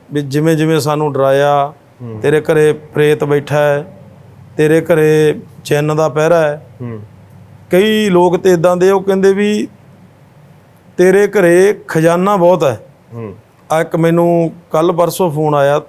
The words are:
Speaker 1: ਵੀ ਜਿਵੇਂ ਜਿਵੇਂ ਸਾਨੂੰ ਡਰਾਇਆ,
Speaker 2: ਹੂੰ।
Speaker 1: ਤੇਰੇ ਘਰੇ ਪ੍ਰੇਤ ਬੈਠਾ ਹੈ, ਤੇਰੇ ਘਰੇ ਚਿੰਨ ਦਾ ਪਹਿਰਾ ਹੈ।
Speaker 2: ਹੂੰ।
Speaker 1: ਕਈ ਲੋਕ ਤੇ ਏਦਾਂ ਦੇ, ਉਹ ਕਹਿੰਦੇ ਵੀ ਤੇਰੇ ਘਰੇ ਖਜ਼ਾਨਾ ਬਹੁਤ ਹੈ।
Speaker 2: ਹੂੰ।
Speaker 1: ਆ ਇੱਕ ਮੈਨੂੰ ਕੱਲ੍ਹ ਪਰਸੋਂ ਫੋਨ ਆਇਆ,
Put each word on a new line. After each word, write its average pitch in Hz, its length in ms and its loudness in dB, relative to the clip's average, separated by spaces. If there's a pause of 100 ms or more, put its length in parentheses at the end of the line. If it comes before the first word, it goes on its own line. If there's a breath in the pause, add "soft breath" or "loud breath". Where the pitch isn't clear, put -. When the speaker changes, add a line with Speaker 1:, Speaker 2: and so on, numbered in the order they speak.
(120)
Speaker 1:
ਵੀ 147 100 -4
ਜਿਵੇਂ 151 340 -2
ਜਿਵੇਂ 156 240 0
ਸਾਨੂੰ 147 320 -2
ਡਰਾਇਆ, 139 600 0 (300)
Speaker 2:
ਹੂੰ। 113 200 -14
Speaker 1:
ਤੇਰੇ 143 180 0
ਘਰੇ 151 320 0
ਪ੍ਰੇਤ 151 520 -2
ਬੈਠਾ 143 340 -2
ਹੈ, 147 400 -2 (580)
ਤੇਰੇ 156 240 2
ਘਰੇ 156 600 2 (240)
ਚਿੰਨ 151 320 -2
ਦਾ 156 120 0
ਪਹਿਰਾ 156 320 0
ਹੈ। 147 260 -4 (140)
Speaker 2:
ਹੂੰ। 117 200 -12 (720)
Speaker 1:
ਕਈ 214 380 0
ਲੋਕ 180 280 2
ਤੇ 185 140 0
ਏਦਾਂ 180 260 2
ਦੇ, 185 140 2
ਉਹ 196 100 2
ਕਹਿੰਦੇ 196 320 2
ਵੀ 208 360 -2 (1300)
ਤੇਰੇ 190 300 2
ਘਰੇ 196 600 2
ਖਜ਼ਾਨਾ 175 480 0
ਬਹੁਤ 175 280 2
ਹੈ। 123 220 -4 (280)
Speaker 2:
ਹੂੰ। 113 200 -14 (380)
Speaker 1:
ਆ 160 80 0
ਇੱਕ 170 160 -6
ਮੈਨੂੰ 170 560 0 (180)
ਕੱਲ੍ਹ 165 220 0
ਪਰਸੋਂ 170 380 -2
ਫੋਨ 151 240 -2
ਆਇਆ, 143 340 0